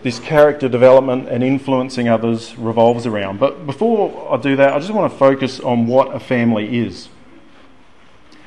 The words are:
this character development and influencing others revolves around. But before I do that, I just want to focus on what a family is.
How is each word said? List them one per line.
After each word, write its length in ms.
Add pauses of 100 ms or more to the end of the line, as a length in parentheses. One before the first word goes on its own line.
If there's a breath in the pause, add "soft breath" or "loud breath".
this 160
character 500
development 580
and 160
influencing 640
others 500
revolves 480
around. 340
But 260
before 640
I 80
do 160
that, 180
I 60
just 120
want 200
to 60
focus 420
on 280
what 280
a 40
family 600
is. 300 (1400 loud breath)